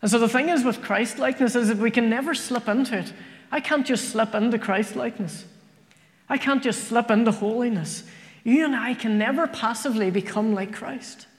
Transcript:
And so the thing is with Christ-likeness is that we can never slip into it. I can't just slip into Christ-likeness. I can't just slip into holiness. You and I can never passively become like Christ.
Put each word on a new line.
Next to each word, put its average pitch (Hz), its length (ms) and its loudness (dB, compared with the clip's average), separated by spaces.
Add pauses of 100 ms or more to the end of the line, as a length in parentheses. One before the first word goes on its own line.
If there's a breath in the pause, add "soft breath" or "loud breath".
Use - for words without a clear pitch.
And 208 100 2
so 233 80 4
the 226 100 4
thing 254 200 2
is 311 160 2
with 233 180 0
Christ-likeness 247 720 0
is 240 140 4
that 214 100 2
we 226 120 2
can 233 180 2
never 269 260 0
slip 247 320 -4
into 240 320 0
it. 175 140 -6 (380 loud breath)
I 302 100 -2
can't 285 260 0
just - 220 -2
slip 220 260 0
into 233 240 2
Christ-likeness. 208 840 -4 (840 soft breath)
I 269 100 0
can't 269 240 2
just 233 220 -2
slip 233 260 0
into 226 200 4
holiness. 214 720 -2 (380 loud breath)
You 285 220 4
and 285 100 0
I 240 200 -2
can 220 240 0
never 269 280 2
passively 220 640 -2
become 208 440 0
like 196 180 -4
Christ. - 540 -12 (120)